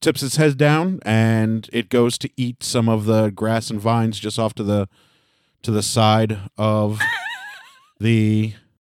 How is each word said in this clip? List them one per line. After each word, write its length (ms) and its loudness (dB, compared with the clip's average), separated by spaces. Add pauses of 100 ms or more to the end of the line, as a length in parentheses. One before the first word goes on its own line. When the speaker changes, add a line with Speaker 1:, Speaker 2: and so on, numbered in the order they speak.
Speaker 1:
tips 200 0
its 140 -4
head 220 4
down, 460 2
and 680 2
it 180 -2
goes 300 2
to 160 -8
eat 280 -4
some 260 0
of 160 0
the 240 2
grass 400 -4
and 100 -6
vines 400 0
just 180 -6
off 180 -2
to 80 -6
the, 260 0 (720)
to 100 -4
the 120 0
side 560 2 (180)
of 420 0 (500)
Speaker 2:
<laughs> 520 -20
Speaker 1:
the 520 2 (360)